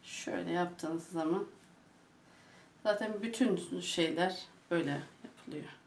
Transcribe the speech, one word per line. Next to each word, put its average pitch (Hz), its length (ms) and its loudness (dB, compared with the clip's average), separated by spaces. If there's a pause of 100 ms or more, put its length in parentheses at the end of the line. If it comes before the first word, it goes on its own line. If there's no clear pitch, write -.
Şöyle - 480 -4
yaptığınız 170 560 0
zaman 165 380 2 (1400)
zaten 214 380 2
bütün 196 600 2
şeyler 170 640 2 (260)
böyle 143 300 2 (220)
yapılıyor. - 460 -10 (180)